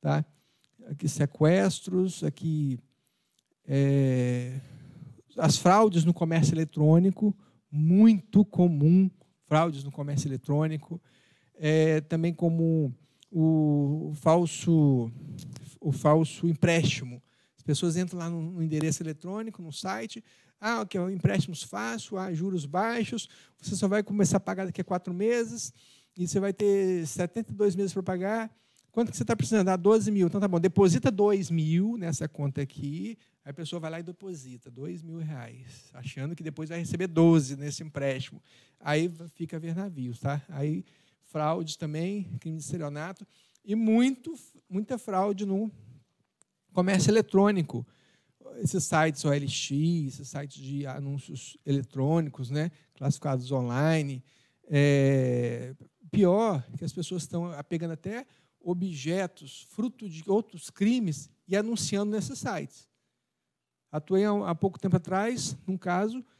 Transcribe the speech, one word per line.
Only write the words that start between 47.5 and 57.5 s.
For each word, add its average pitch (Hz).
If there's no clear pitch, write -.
Esses 190
sites 160
O 143
L 143
X, -
esses 139
sites 143
de 139
anúncios 139
eletrônicos, 139
né, 151
classificados 135
online, 135
é, 131
pior, 196
que 170
as -
pessoas 175
estão 170